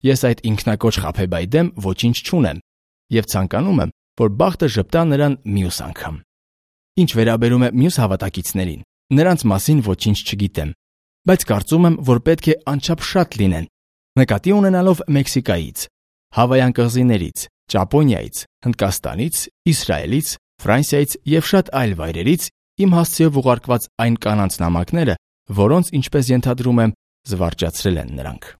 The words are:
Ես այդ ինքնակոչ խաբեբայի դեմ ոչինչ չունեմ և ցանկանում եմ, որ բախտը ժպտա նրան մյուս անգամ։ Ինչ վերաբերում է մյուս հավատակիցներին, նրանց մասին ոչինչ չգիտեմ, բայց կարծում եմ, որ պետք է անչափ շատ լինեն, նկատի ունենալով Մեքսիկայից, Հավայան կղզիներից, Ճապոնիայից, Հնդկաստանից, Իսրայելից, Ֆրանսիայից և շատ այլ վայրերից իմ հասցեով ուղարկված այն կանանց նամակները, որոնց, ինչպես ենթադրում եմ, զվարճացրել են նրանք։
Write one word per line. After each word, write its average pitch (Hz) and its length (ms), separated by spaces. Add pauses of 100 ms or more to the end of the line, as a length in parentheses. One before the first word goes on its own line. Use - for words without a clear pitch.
Ես 131 200
այդ 117 240
ինքնակոչ 107 460
խաբեբայի 90 580
դեմ 170 160 (160)
ոչինչ 117 320
չունեմ 92 460 (480)
և 110 180
ցանկանում 110 560
եմ, - 80 (220)
որ 110 260
բախտը 170 320
ժպտա 110 320
նրան 143 380
մյուս 98 420
անգամ։ 80 320 (800)
Ինչ 180 160
վերաբերում 117 520
է 120 120
մյուս 143 240
հավատակիցներին, 95 840 (260)
նրանց 160 340
մասին 117 400
ոչինչ 104 400
չգիտեմ, 95 480 (520)
բայց 180 240
կարծում 156 400
եմ, 165 60 (100)
որ 123 160
պետք 160 320
է - 20 (140)
անչափ 147 400
շատ - 320
լինեն, 85 280 (480)
նկատի 113 360
ունենալով 185 460 (180)
Մեքսիկայից, 104 680 (520)
Հավայան 123 400
կղզիներից, 120 680 (280)
Ճապոնիայից, 101 680 (220)
Հնդկաստանից, 104 720 (360)
Իսրայելից, 95 560 (320)
Ֆրանսիայից 143 640
և 156 240
շատ 190 320
այլ 104 160
վայրերից 85 540 (340)
իմ 180 140
հասցեով 160 420
ուղարկված 123 480 (160)
այն 117 160
կանանց 104 400
նամակները, 87 560 (320)
որոնց, 110 480
ինչպես 131 380
ենթադրում 123 500
եմ, 110 100 (380)
զվարճացրել 87 720
են 71 160
նրանք։ - 240 (160)